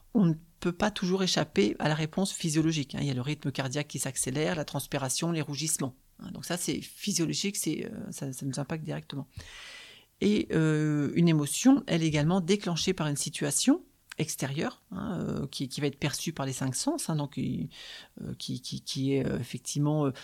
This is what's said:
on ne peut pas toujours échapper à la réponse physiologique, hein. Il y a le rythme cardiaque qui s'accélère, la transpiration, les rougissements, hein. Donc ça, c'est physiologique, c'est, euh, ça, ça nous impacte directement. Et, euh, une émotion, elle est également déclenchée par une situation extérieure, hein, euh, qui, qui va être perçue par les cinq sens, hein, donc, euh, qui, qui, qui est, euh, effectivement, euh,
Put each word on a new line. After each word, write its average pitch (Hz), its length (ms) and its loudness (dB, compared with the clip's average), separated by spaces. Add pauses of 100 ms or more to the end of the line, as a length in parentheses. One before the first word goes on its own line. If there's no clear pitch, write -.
(140)
on 214 120 6
ne 165 80 6 (260)
peut 175 120 0
pas 175 200 2
toujours 190 320 0
échapper 185 560 2
à 156 100 2
la 151 60 4
réponse 160 360 0
physiologique, 156 640 2
hein. - 80 -6
Il 143 60 2
y 139 40 0
a 131 40 0
le 123 60 -2
rythme 143 300 -2
cardiaque 135 360 -2
qui 131 120 -10
s'accélère, 143 560 0
la 147 100 -2
transpiration, 143 640 -2
les 160 100 0
rougissements, 139 540 -2 (240)
hein. - 120 -12
Donc - 140 -10
ça, 170 120 -2
c'est - 220 -2
physiologique, 170 760 -2
c'est, - 300 -2
euh, - 260 -10
ça, 139 220 -6
ça 143 120 -8
nous 135 140 -2
impacte 156 240 -4
directement. 147 440 -8 (920)
Et, 208 300 4
euh, 151 640 2
une 170 120 8
émotion, 160 600 6
elle 165 160 2
est 165 40 4
également 151 320 4
déclenchée 185 540 2
par 160 140 0
une 143 100 0
situation 160 680 2 (340)
extérieure, - 640 -4 (100)
hein, 190 280 -6
euh, - 280 -4
qui, - 200 -6
qui - 140 -6
va 147 60 0
être 139 120 -4
perçue - 320 -2
par 143 140 -4
les 135 80 -4
cinq 131 200 -2
sens, - 360 -2
hein, 160 80 0
donc, 143 200 -4
euh, - 300 -2 (720)
qui, 127 220 -8
qui, - 180 -8
qui 135 340 -2
est, 135 120 2
euh, 135 140 0
effectivement, 147 640 0
euh, 135 60 2 (120)